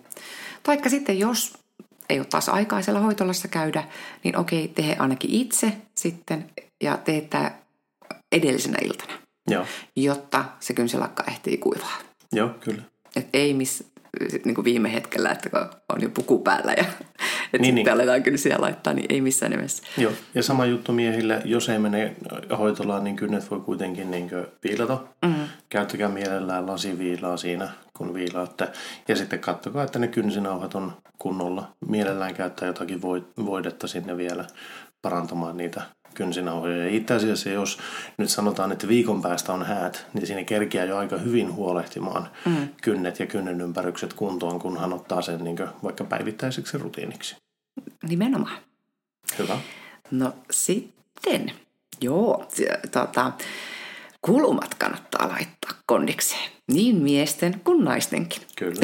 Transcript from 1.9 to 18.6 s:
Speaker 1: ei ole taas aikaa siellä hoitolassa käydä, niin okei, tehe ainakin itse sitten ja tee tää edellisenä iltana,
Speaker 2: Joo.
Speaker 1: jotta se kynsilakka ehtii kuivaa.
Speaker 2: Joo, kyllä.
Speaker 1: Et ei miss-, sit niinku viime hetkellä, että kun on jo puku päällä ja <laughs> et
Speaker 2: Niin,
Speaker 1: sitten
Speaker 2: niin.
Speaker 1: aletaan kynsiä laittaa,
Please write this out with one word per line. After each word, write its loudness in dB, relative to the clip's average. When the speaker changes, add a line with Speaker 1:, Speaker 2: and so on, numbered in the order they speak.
Speaker 1:
ei 2
ole -2
taas 0
aikaa 2
siellä 2
hoitolassa 2
käydä, 0
niin 0
okei, 2
tehe 0
ainakin 2
itse 4
sitten -4
ja 2
tee 0
tää -2
edellisenä 4
iltana, -4
Speaker 2:
Joo. 2
Speaker 1:
jotta 2
se -4
kynsilakka 0
ehtii -2
kuivaa. -2
Speaker 2:
Joo, 4
kyllä. -4
Speaker 1:
Et -2
ei 6
miss-, -2
sit -4
niinku 0
viime 4
hetkellä, 0
että -4
kun 2
on 0
jo 0
puku 4
päällä 2
ja 4
<laughs> -4
et 4
Speaker 2:
Niin, 6
Speaker 1:
sitten 6
Speaker 2:
niin. 6
Speaker 1:
aletaan 4
kynsiä 4
laittaa, 0